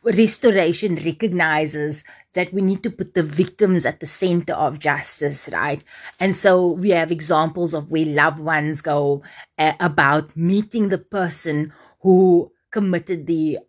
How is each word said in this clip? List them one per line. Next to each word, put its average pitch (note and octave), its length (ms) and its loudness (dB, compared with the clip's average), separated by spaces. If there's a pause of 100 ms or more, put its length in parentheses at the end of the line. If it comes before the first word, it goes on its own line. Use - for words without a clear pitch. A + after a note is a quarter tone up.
restoration G3+ 920 2
recognizes D#3 1080 -2 (300)
that F3+ 200 -4
we F#3+ 80 -2
need F#3+ 220 0
to A#3+ 80 -4
put - 240 -10
the F3 80 2
victims E3+ 640 0
at - 140 -4
the - 60 -12
center F3 480 -2
of D3+ 260 -2
justice, C#3+ 720 -4
right? C#3+ 320 -4 (360)
And F#3+ 160 0
so F#3 320 2
we F3+ 240 0
have E3 200 0
examples D#3+ 640 -2
of D3+ 180 -8
where D#3+ 140 0
loved D3+ 340 0
ones D3+ 420 -4
go, C#3+ 420 -2 (340)
uh, D#3 220 2
about D#3 580 2
meeting G3+ 520 0
the F#3 100 -2
person D#3 760 -4 (280)
who F#3 500 6 (200)
committed F3+ 540 -2
the D#3 320 -2 (120)